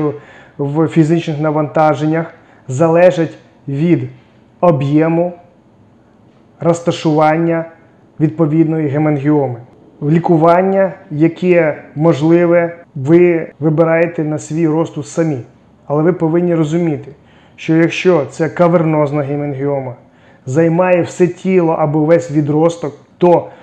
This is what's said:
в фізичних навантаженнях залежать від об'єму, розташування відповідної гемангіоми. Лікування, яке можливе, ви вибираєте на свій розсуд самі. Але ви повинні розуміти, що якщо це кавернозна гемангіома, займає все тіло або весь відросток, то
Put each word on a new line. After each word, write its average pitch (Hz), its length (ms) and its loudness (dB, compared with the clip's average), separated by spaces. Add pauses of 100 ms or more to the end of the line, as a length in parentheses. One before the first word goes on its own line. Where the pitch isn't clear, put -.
(580)
в 147 300 -2
фізичних 160 520 0
навантаженнях 156 920 0 (340)
залежать 165 680 2 (300)
від 139 420 0 (500)
об'єму, 165 720 0 (1300)
розташування 165 1040 0 (540)
відповідної 156 680 0
гемангіоми. 143 720 -2 (440)
Лікування, 170 920 2 (180)
яке 165 720 0 (120)
можливе, 170 800 2 (200)
ви 165 640 2
вибираєте 165 640 0
на 151 160 -4
свій 160 280 -2
розсуд 151 400 -4
самі. 160 300 -4 (480)
Але 147 180 -2
ви 170 100 2
повинні 170 420 -2
розуміти, 160 560 -2 (440)
що - 200 -2
якщо 165 500 2
це 151 240 -6
кавернозна 156 720 0
гемангіома, 139 720 -6 (500)
займає 165 560 2
все - 260 0
тіло 175 520 0
або 156 260 0
весь 165 260 2
відросток, 151 640 0 (240)
то 175 300 2 (160)